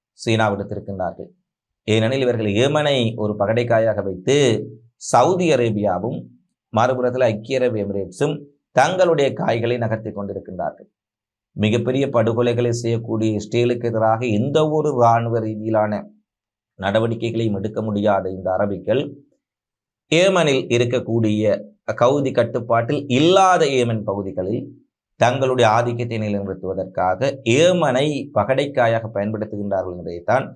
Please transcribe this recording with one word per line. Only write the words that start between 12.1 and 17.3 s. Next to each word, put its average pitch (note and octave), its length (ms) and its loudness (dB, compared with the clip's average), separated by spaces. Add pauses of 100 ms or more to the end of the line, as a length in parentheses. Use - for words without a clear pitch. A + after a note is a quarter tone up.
செய்யக்கூடிய A#2 680 -2
இஸ்ரேலுக்கு A#2+ 540 0
எதிராக A2 360 2
எந்த B2 320 0 (100)
ஒரு D3+ 260 0
இராணுவ A#2 460 4
ரீதியிலான G#2+ 520 0 (840)
நடவடிக்கைகளையும் A2 800 0